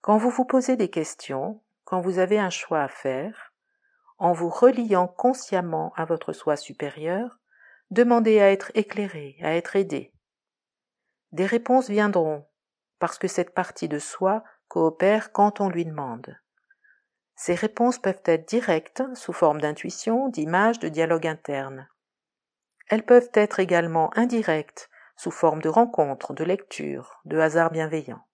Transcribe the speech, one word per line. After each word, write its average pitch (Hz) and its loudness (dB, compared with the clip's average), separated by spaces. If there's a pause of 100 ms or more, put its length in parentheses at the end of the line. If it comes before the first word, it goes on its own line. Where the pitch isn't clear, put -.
Quand 214 4
vous 233 2
vous 254 0
posez 254 2
des 202 0
questions, 156 -8 (220)
quand 185 -4
vous 180 -2
avez 196 2
un 185 0
choix 160 -2
à 139 0
faire, 139 -8 (640)
en 175 2
vous 170 -2
reliant 220 4
consciemment 180 -2
à 165 -4
votre 160 -4
soi 151 -2
supérieur, 156 -8 (500)
demandez 226 4
à 196 8
être 196 -2
éclairé, 190 -4
à 160 0
être 170 -4
aidé. 170 -2 (1160)
Des 175 -2
réponses 233 2
viendront, 180 0 (520)
parce - -4
que 190 -4
cette - -4
partie 175 -6
de 147 -4
soi 196 -2 (240)
coopère 180 0
quand 208 2
on 196 0
lui 170 -4
demande. 131 -12 (1000)
Ces - -2
réponses 233 0
peuvent 190 -4
être 160 0
directes, 214 -2 (140)
sous - -10
forme 151 2
d'intuition, 180 -4
d'image, 185 0
de 165 -6
dialogue 160 0
interne. 135 -8 (1000)
Elles 220 0
peuvent 247 6
être 208 2
également 170 0
indirectes, 220 -2 (280)
sous 170 -8
forme 160 0
de 160 0
rencontres, 160 0
de 160 -6
lectures, 147 -6
de 156 -2
hasards 160 2
bienveillants. 156 -6 (100)